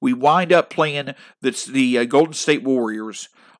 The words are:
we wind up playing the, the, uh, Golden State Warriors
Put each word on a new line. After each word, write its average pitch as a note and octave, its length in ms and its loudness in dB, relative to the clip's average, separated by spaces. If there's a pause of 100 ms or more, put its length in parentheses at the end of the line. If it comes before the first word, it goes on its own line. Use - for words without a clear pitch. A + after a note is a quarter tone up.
we B2+ 100 2
wind D#3+ 400 2
up E3+ 160 4
playing C#3+ 460 -4 (260)
the, - 320 -4
the, B2+ 260 2
uh, A#2+ 60 2
Golden D3 300 2
State D3+ 280 -2
Warriors A2 680 -4 (280)